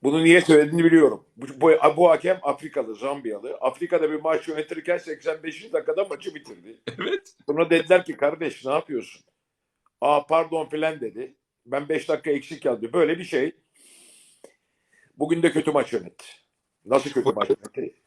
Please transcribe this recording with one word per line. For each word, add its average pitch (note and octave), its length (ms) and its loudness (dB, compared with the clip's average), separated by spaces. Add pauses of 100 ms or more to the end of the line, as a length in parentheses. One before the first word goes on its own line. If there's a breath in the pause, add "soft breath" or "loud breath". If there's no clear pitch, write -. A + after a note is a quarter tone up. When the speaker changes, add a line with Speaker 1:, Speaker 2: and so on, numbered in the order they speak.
Speaker 1:
Bunu D3+ 220 0
niye E3+ 160 8
söylediğini D#3 440 4
biliyorum. D#3+ 420 6 (100)
Bu, B2 100 -14 (140)
bu, D3+ 360 4
bu E3+ 140 6
hakem F3 320 0
Afrikalı, C#3 540 -6
Zambiyalı. B2 640 -8
Afrika'da D#3+ 500 -2
bir D3+ 100 -6
maç D#3 280 -4
yönetirken D#3 500 -6
seksen D#3 440 -8
beşinci - 300 -14
dakikada D#3+ 320 -2
maçı E3+ 300 -12
bitirdi. A2 460 -20 (180)
Speaker 2:
Evet. - 380 -6 (100)
Speaker 1:
Sonra D#3+ 240 0
dediler F3 340 4
ki, D#3 120 -12
"Kardeş, D3+ 480 -4
ne C3 80 -4
yapıyorsun?" D3 520 -8 (760)
"Aa, C#3+ 260 2
pardon" D#3+ 420 -2
filan D#3 320 -4
dedi. A2+ 360 -12 (300)
"Ben C#3+ 220 -6
beş D#3 200 -4
dakika D#3 220 -4
eksik C#3+ 340 -6
yazdım." A#2 280 -2
Böyle E3 260 0
bir F3+ 60 -12
şey. D3+ 320 -4 (1600 soft breath)
Bugün E3 260 -2
de E3 100 4
kötü D#3 200 -2
maç C#3 200 0
yönetti. F#2 320 -8 (600)
Nasıl C3+ 260 0
kötü C3 220 0
maç G#2 180 -4
yönetti? G#2 440 -6 (120)